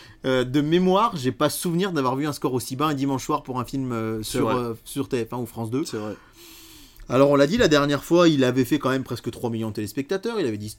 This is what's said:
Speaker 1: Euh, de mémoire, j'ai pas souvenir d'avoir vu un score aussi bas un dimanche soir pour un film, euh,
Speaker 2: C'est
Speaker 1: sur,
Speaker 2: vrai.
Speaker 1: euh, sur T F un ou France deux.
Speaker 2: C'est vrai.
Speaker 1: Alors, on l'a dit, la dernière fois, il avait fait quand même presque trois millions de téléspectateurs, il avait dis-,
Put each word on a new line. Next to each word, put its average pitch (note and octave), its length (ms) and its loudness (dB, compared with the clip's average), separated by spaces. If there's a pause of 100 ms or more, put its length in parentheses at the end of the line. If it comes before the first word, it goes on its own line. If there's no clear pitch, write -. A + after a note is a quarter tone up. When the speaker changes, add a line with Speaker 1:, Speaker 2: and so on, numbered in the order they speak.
(240)
Speaker 1:
Euh, C3 220 2
de C3 160 0
mémoire, F#3 560 2
j'ai C3 160 -2
pas D3+ 160 0
souvenir F3+ 420 -2
d'avoir C3 240 0
vu C#3+ 100 -2
un D3+ 60 -2
score C3+ 220 -4
aussi B2+ 240 -6
bas D3 100 0
un D#3 60 0
dimanche C3+ 320 -2
soir D3+ 180 -2
pour B2+ 160 -8
un A#2+ 60 -4
film, C3 260 -6
euh, A2+ 320 -4
Speaker 2:
C'est - 140 -6
Speaker 1:
sur, A#2+ 80 2
Speaker 2:
vrai. A2+ 100 0
Speaker 1:
euh, A#2+ 180 -4 (120)
sur C3 240 -6
T A#2 160 -2
F - 80 -10
un B2 60 -6
ou A#2+ 60 -6
France A2+ 260 -8
deux. C#3+ 120 -2
Speaker 2:
C'est B2 140 -8
vrai. G#2 180 -8 (960)
Speaker 1:
Alors, C#3 160 6
on C#3+ 60 6
l'a C#3 100 8
dit, F3+ 120 2
la A#3 100 6
dernière C#3+ 380 2
fois, F3 240 6
il C#3+ 160 4
avait B2+ 180 4
fait C#3+ 160 0
quand C3+ 100 -2
même C3 140 0
presque - 280 -8
trois A#2+ 180 -4
millions A2+ 180 -4
de A2 60 -6
téléspectateurs, F#3+ 640 -4
il E3 60 0
avait G#2+ 120 -2
dis-, G#2 220 -10